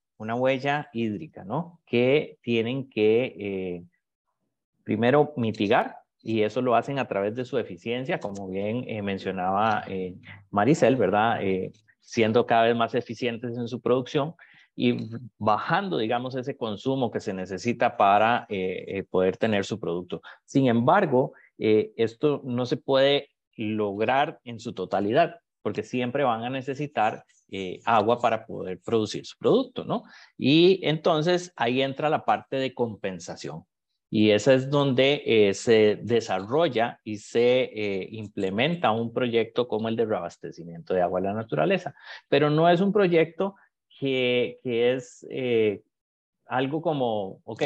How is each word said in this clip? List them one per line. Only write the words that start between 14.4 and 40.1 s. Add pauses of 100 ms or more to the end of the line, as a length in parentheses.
y (280)
bajando,
digamos,
ese
consumo
que
se
necesita
para,
eh,
eh,
poder
tener
su
producto. (220)
Sin
embargo, (260)
eh,
esto
no
se
puede (260)
lograr
en
su
totalidad, (220)
porque
siempre
van
a
necesitar, (260)
eh,
agua
para
poder
producir
su
producto,
¿no? (340)
Y
entonces
ahí
entra
la
parte
de
compensación. (460)
Y
esa
es
donde,
eh,
se
desarrolla
y
se,
eh,
implementa
un
proyecto
como
el
de
reabastecimiento